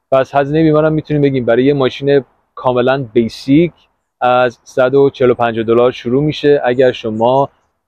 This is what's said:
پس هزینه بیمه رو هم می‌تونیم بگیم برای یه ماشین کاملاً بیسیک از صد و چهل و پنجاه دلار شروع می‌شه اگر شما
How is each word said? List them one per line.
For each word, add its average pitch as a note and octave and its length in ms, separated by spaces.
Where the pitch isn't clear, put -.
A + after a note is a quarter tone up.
پس C3 240
هزینه C#3+ 280
بیمه D3+ 180
رو D#3 40
هم D#3 80
می‌تونیم D3+ 280
بگیم C3+ 240
برای A#2+ 180
یه C#3+ 100
ماشین C#3 500
کاملاً B2+ 480
بیسیک C#3 580
از B2 420
صد B2+ 320
و C#3 140
چهل B2+ 200
و A#2 40
پنجاه A2+ 300
دلار A#2 280
شروع B2+ 320
می‌شه D3 420
اگر B2+ 260
شما A#2+ 580